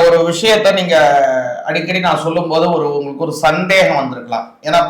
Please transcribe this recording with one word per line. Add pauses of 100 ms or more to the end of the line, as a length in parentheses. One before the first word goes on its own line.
ஒரு (140)
விஷயத்த
நீங்க (680)
அடிக்கடி
நான்
சொல்லும்
போது
ஒரு, (100)
உங்களுக்கு
ஒரு
சந்தேகம்
வந்திருக்கலாம். (160)
ஏன்னா